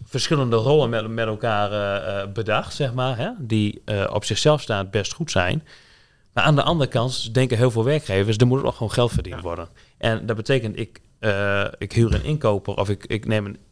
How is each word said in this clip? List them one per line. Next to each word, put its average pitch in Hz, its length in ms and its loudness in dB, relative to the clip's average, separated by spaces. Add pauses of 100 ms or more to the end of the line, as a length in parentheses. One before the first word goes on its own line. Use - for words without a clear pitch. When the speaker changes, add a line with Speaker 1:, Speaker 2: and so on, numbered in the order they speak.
Speaker 1:
verschillende 131 500 0
rollen 127 340 4
met, 110 180 -2
met 113 200 -2
elkaar, 107 440 0
eh, 101 500 -2
eh, 98 100 -8
bedacht, 104 440 -2
zeg 131 180 -2
maar, 127 240 -2
hè, 147 200 -4
die, 110 480 -2
eh, 101 280 -2
op 104 120 -2
zichzelf 151 360 2
staand 98 300 -4
best 104 220 -2
goed 156 180 -8
zijn. 92 320 0 (720)
Maar 120 100 0
aan 151 120 6
de 139 80 4
andere 151 260 2
kant 117 440 -2
denken 123 240 2
heel 123 140 4
veel 113 120 0
werkgevers, 110 540 2
er 123 100 6
moet 131 160 2
ook 120 100 0
gewoon 107 180 -4
geld 120 200 2
verdiend - 240 -4
Speaker 2:
Ja. - 60 -12
Speaker 1:
worden. 85 260 -6 (300)
En 110 280 0
dat 110 100 -2
betekent, 110 440 -2
ik, - 220 -10 (180)
eh, 101 460 0 (120)
ik 101 140 -8
huur 113 220 4
een - 100 0
inkoper, 110 540 0
of 101 120 0
ik, 98 160 -4
ik 107 200 -4
neem 107 200 0
een 101 120 -10 (140)